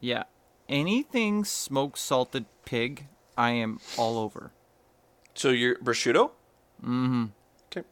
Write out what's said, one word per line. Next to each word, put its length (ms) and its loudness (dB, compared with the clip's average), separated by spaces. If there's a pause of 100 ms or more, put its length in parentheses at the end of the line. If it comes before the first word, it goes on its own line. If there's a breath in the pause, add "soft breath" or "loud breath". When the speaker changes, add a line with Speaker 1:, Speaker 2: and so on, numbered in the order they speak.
Speaker 1:
Yeah. 240 -4 (440)
Anything 760 0
smoked 540 -4
salted 480 -2 (180)
pig, 420 -4 (300)
I 140 2
am 300 -2 (180)
all 200 2
over. 340 -8 (800)
Speaker 2:
So 160 2
you're 260 4
prosciutto? 540 4 (520)
Speaker 1:
Mm-hmm. 420 0 (420)
Speaker 2:
Okay. 260 -10